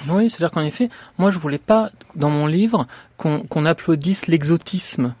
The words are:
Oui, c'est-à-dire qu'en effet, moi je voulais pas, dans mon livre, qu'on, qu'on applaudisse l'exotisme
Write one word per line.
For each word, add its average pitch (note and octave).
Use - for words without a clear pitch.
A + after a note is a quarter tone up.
Oui, G3+
c'est-à-dire E3
qu'en D#3
effet, A#3
moi F#3+
je F#3
voulais D3
pas, A3
dans D3
mon D3
livre, F#3+
qu'on, D3+
qu'on D#3
applaudisse E3
l'exotisme D#3